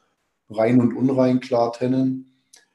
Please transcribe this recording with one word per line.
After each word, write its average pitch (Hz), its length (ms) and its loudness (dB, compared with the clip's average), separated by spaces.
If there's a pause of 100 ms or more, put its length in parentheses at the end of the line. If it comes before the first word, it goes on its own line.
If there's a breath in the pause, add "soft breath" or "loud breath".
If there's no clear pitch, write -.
(500 soft breath)
rein 113 300 2
und 113 160 2
unrein 127 440 0
klar 117 340 -2
trennen, 131 580 -4 (440 soft breath)